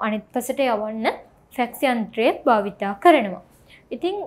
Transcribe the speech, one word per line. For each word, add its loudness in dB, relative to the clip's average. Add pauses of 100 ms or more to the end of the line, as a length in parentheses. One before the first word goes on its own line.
අනෙක් -4 (100)
පසට -4
යවන්න -2 (460)
ෆැක්ස් -6
යන්ත්‍රය 0 (180)
භාවිතා 0
කරනවා. 4 (480)
ඉතින් -4 (120)